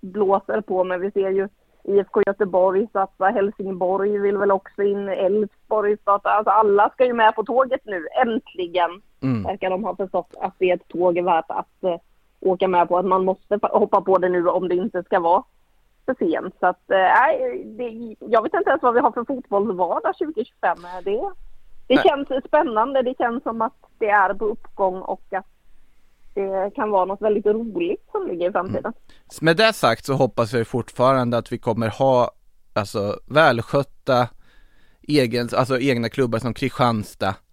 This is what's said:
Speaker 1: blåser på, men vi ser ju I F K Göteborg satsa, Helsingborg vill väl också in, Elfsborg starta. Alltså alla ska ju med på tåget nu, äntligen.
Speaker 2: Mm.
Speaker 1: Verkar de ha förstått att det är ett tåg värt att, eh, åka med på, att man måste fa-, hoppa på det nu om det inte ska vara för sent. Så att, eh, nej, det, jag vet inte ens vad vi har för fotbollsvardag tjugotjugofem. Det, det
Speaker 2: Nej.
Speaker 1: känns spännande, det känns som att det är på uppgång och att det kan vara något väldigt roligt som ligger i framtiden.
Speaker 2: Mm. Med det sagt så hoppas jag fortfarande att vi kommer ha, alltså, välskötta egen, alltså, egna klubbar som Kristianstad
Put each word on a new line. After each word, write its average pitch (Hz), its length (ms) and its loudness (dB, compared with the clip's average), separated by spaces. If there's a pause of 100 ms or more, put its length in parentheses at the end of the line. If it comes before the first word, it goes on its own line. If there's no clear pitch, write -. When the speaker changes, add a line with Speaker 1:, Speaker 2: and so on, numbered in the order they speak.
Speaker 1:
blåser 196 600 0
på, 185 220 -2
men 180 180 -4
vi 196 100 -4
ser 196 180 0
ju 190 180 0 (360)
I 202 160 2
F 190 120 -2
K 214 140 2
Göteborg 190 680 2
satsa, 190 320 -2
Helsingborg 196 960 -2
vill 202 180 0
väl 196 140 2
också 196 320 -2
in, 202 260 -2
Elfsborg 208 880 -2
starta. 202 320 0
Alltså 208 220 2
alla 208 380 4
ska - 160 0
ju 247 80 0
med 220 220 4
på 220 80 -4
tåget 254 400 0
nu, 180 240 -8 (180)
äntligen. 180 760 -4 (200)
Speaker 2:
Mm. 131 220 -2
Speaker 1:
Verkar 190 260 -4
de 185 140 -4
ha 185 120 -6
förstått 190 460 -4
att 190 160 -6
det 185 120 2
är 180 60 2
ett - 120 -10
tåg 175 360 0
värt 170 260 0
att, - 340 -10
eh, 180 120 -2 (440)
åka 185 280 0
med 185 200 4
på, 180 100 2
att 180 80 0
man 185 200 2
måste 190 300 -2
fa-, - 240 0
hoppa 202 220 2
på 190 160 2
det 180 120 2
nu 180 180 2
om 180 200 0
det 180 80 0
inte 180 280 -4
ska 196 160 0
vara 175 240 2 (600)
för 262 80 -2
sent. - 460 -4
Så 196 80 0
att, - 240 -2
eh, 196 60 2
nej, 247 680 2
det, 220 500 -10 (100)
jag 220 180 2
vet 294 100 -4
inte 339 160 0
ens - 140 2
vad 240 100 4
vi 233 60 4
har 254 120 2
för 240 140 -6
fotbollsvardag 214 880 -2
tjugotjugofem. 202 720 -4 (160)
Det, 233 280 -4 (560)
det 254 80 4
Speaker 2:
Nej. - 80 4
Speaker 1:
känns 277 420 2
spännande, 269 560 2
det 254 160 -4
känns 233 260 -2
som 226 180 -4
att - 160 -4 (220)
det 214 100 -2
är 202 240 4
på 214 120 -4
uppgång 190 560 -4
och - 320 -10
att 190 140 -8 (840)
det 190 420 -4
kan 220 140 -4
vara 190 160 2
något 196 160 -8
väldigt 214 240 0
roligt 214 680 -4
som 392 160 -4
ligger 175 220 -4
i - 20 -14
framtiden. 190 340 -4
Speaker 2:
Mm. 233 80 -8 (480)
Med 165 160 4
det 220 160 4
sagt 117 320 0
så 139 80 -2
hoppas 120 400 0
jag 117 140 0
fortfarande 123 680 0
att 110 140 -6
vi 120 60 -6
kommer 113 320 -2
ha, 127 420 2 (420)
alltså, 101 520 -4
välskötta 131 1040 2 (800)
egen, 120 480 2
alltså, 127 240 2
egna 120 300 0
klubbar 117 300 0
som 117 140 -4
Kristianstad 113 840 -2 (180)